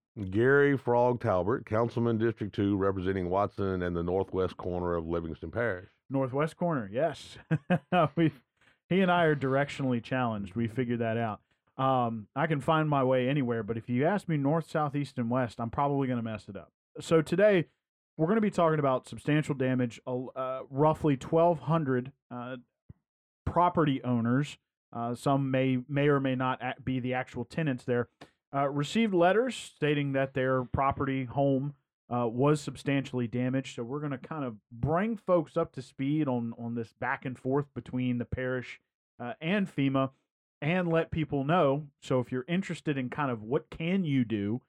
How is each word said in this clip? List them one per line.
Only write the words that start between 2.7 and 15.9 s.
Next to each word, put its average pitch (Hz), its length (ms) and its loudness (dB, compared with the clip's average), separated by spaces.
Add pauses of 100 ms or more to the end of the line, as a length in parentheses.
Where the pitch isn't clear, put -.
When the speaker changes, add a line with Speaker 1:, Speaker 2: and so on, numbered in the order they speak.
Speaker 1:
representing 95 540 0
Watson 95 520 0
and 87 140 -2
the 85 60 -2
northwest 92 560 -2
corner 87 360 -2
of 82 120 -2
Livingston 85 440 -4
Parish. 98 380 -4 (220)
Speaker 2:
Northwest 135 480 -2
corner, 156 340 -2
yes. 143 460 -4 (320)
<laughs> 175 440 2
We've, 160 240 2 (520)
he 180 100 2
and 185 100 2
I 175 140 4
are 156 100 4
directionally 135 680 0
challenged. 113 520 -4
We 117 140 0
figured 120 300 -2
that 117 180 0
out. 113 240 -2 (380)
Um, 123 480 0 (100)
I 147 100 0
can 156 140 0
find 156 300 2
my 139 120 2
way 127 240 2
anywhere, 123 360 0
but 110 160 -4
if - 100 -10
you 123 160 0
ask 190 240 0
me 165 80 0
north, 147 320 0
south, 151 260 -2
east, 143 220 -4
and 117 140 -2
west, 123 280 -2
I'm 117 120 -4
probably 143 380 0